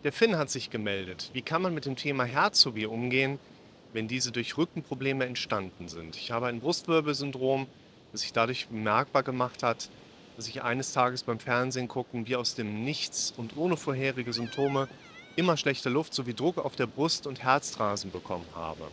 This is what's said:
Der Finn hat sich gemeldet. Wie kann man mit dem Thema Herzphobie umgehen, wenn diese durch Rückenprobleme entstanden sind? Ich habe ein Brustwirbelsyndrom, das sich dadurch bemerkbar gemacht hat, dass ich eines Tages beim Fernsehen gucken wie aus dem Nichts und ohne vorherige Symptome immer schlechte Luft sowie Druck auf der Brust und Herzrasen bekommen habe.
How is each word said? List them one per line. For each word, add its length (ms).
Der 80
Finn 240
hat 120
sich 200
gemeldet. 640
Wie 80
kann 200
man 120
mit 120
dem 120
Thema 260
Herzphobie 640
umgehen, 520
wenn 160
diese 240
durch 260
Rückenprobleme 680
entstanden 640
sind? 260
Ich 160
habe 160
ein 140
Brustwirbelsyndrom, 1040
das 80
sich 100
dadurch 380
bemerkbar 540
gemacht 380
hat, 280
dass 100
ich 160
eines 300
Tages 300
beim 160
Fernsehen 500
gucken 380
wie 100
aus 180
dem 300
Nichts 500
und 220
ohne 180
vorherige 560
Symptome 560
immer 220
schlechte 320
Luft 240
sowie 200
Druck 260
auf 180
der 100
Brust 400
und 160
Herzrasen 680
bekommen 360
habe. 380